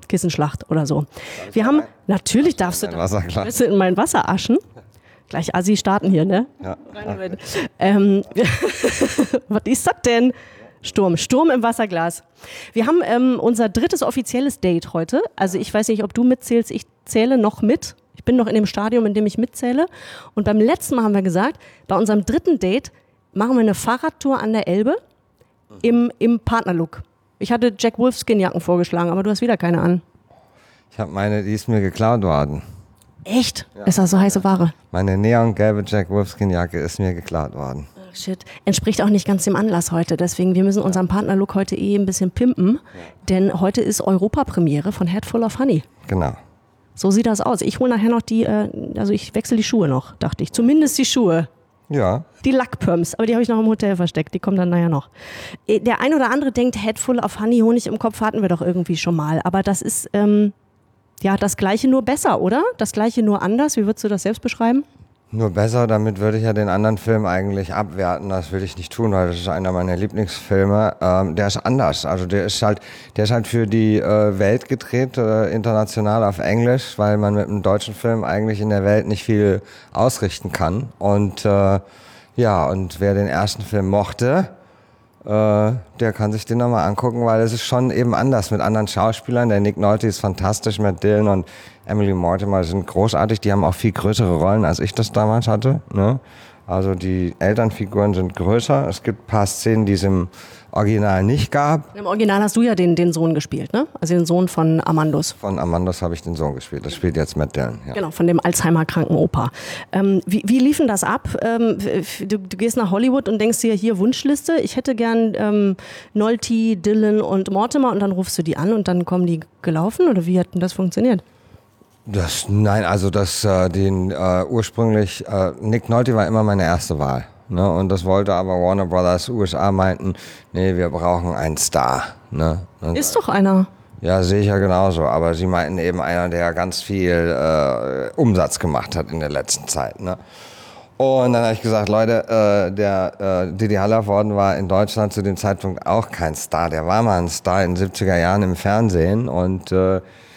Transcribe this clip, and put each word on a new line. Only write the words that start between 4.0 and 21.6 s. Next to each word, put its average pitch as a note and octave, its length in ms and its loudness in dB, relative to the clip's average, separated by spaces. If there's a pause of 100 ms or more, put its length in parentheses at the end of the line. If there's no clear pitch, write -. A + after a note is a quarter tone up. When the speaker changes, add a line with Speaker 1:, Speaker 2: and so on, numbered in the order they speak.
Speaker 1:
aschen? A#3 300 0 (720)
Gleich - 260 -4
Assi F#3 220 2
starten G3 340 0
hier, E3 140 4
ne? G3 220 2 (140)
Speaker 2:
Ja. F#3+ 140 -8 (180)
Speaker 1:
Rein G#3 140 -14
damit. F#3+ 320 -8 (400)
Ähm, G3+ 440 4 (100)
wir A#3 100 2
<laughs> - 1040 -2
was G#3 160 -2
ist - 240 -2
das - 80 2 (100)
denn? A#3+ 280 4 (480)
Sturm. F#3 340 0
Sturm C#4+ 340 2
im B3+ 140 2
Wasserglas. F#3 600 -2 (500)
Wir A3+ 140 0
haben, E4 180 4
ähm, B3 340 2
unser A3+ 300 2
drittes D#4 340 0
offizielles B3 560 -2
Date F3 320 0
heute. F3 300 -2 (160)
Also F#3+ 200 0
ich G#3+ 160 -6
weiß G#3+ 140 0
nicht, G#3+ 160 0
ob G3+ 100 -6
du A#3 120 2
mitzählst. B3 460 0
Ich - 120 -8 (220)
zähle B3 320 2
noch G#3+ 240 0
mit. - 340 0 (200)
Ich - 100 -20
bin B3 100 4
noch A#3 120 2
in - 80 0
dem G#3+ 100 4
Stadium, A3 400 0
in G#3 80 0
dem G#3+ 120 0
ich G3+ 120 -4
mitzähle. B3 480 0 (500)
Und G#3+ 80 0
beim G#3 140 2
letzten C4+ 380 2
Mal A#3 100 2
haben G#3 100 2
wir G3 60 2
gesagt, F#3+ 360 0 (300)